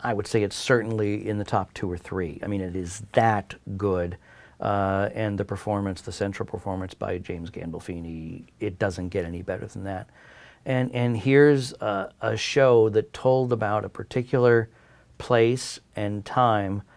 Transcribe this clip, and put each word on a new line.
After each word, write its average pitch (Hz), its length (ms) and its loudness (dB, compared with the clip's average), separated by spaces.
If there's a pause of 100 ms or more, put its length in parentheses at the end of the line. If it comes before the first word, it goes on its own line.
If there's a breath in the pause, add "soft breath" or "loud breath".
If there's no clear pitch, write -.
I 120 120 -2
would 101 120 -4
say 113 160 0
it's 101 140 -2
certainly 107 720 0
in 104 100 -2
the 104 60 -2
top 98 300 -2
two 92 180 -6
or 87 60 -6
three. 90 440 -8
I 92 60 -8
mean, 101 140 -4
it 90 140 -6
is 90 360 -8
that 113 420 2 (240)
good. 90 400 -2 (440 loud breath)
Uh, 98 520 0
and 104 240 -2
the 101 60 -2
performance, 101 560 -4
the - 140 -14
central 101 340 -4
performance 95 460 -8
by 98 240 -6
James 85 320 -10
Gandolfini, 85 960 -10 (160)
it 101 180 -6
doesn't 90 300 -2
get 90 160 -4
any 87 160 -8
better 92 240 -8
than 95 180 -12
that. 95 260 -10 (560 loud breath)
And, 127 300 0
and 120 220 0
here's 139 560 6
a, 98 480 -4
a 110 160 0
show 120 520 6
that 104 220 0
told 131 400 2
about 107 320 0
a 92 60 -8
particular 123 800 2 (480 soft breath)
place 120 640 2 (160)
and 104 260 -4
time, 101 600 2 (140 soft breath)